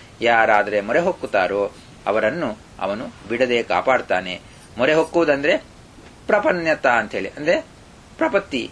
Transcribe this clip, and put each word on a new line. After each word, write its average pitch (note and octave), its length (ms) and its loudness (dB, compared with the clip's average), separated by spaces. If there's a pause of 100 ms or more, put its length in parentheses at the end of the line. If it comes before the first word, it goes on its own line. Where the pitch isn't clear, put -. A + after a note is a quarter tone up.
(200)
ಯಾರಾದರೆ G#2+ 600 2
ಮೊರೆ A2 180 0
ಹೊಕ್ಕುತ್ತಾರೋ G#2 760 -2 (340)
ಅವರನ್ನು A2 520 -2 (220)
ಅವನು G#2 260 -6 (220)
ಬಿಡದೆ A#2+ 340 0
ಕಾಪಾಡ್ತಾನೆ. F#2 800 -2 (380)
ಮೊರೆ C#3 160 2
ಹೊಕ್ಕುವುದಂದ್ರೆ D#3 640 2 (680)
ಪ್ರಪನ್ಯತ F3+ 600 0
ಅಂತ A#2 260 2
ಹೇಳಿ, F#2+ 160 -6
ಅಂದ್ರೆ D#3+ 320 -2 (580)
ಪ್ರಪತ್ತಿ F#3+ 540 -2